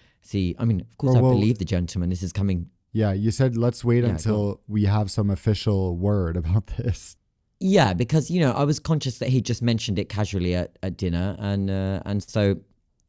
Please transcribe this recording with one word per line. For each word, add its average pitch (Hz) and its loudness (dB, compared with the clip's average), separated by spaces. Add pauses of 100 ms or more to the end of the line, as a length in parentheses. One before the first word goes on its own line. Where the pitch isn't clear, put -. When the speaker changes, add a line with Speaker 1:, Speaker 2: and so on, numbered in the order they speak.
(220)
Speaker 1:
see." 92 -2
I 113 -2
mean, 107 2
of - -16
course, 131 2
Speaker 2:
Well, 123 6
Speaker 1:
I - 4
Speaker 2:
well, 127 6
Speaker 1:
believe 107 2
the 92 -4
gentleman. 87 -2
This 90 -4
is 87 -4
coming. 92 -2 (220)
Speaker 2:
Yeah, 104 0
you 101 0
said, 127 0
"Let's 120 0
wait 117 4
Speaker 1:
Yeah, 120 2
go - 2
Speaker 2:
until 101 0
Speaker 1:
on. - -8 (100)
Speaker 2:
we 104 2
have 104 2
some 101 0
official 98 0
word 92 0
about 87 0
<laughs> - -8
this." - -6 (440)
Speaker 1:
Yeah, 185 4
because, 123 0
you 180 0
know, 143 4
I 143 0
was 147 0
conscious 135 -4
that - -4
he 127 2
just - -4
mentioned 110 0
it 98 -4
casually 92 -2
at, - -6
at 92 -6
dinner, 90 -2
and, 98 -2
uh, 95 -2
and 101 -4
so 98 0 (500)